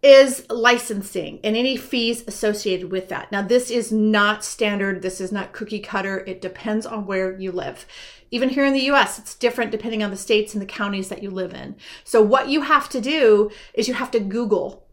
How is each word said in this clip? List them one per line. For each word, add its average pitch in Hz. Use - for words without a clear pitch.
is 269
licensing 226
and 214
any 254
fees 233
associated 196
with 185
that. -
Now, 202
this 240
is 226
not 214
standard. 196
This 185
is 190
not 196
cookie 214
cutter. 196
It 185
depends 214
on 208
where 190
you 190
live. -
Even 247
here 269
in 277
the 269
U 277
S, 226
it's -
different 233
depending 220
on 196
the 190
states 208
and 208
the 196
counties 196
that -
you 196
live 185
in. -
So 233
what 262
you 285
have 220
to 254
do 220
is 214
you 247
have 254
to 233
Google 202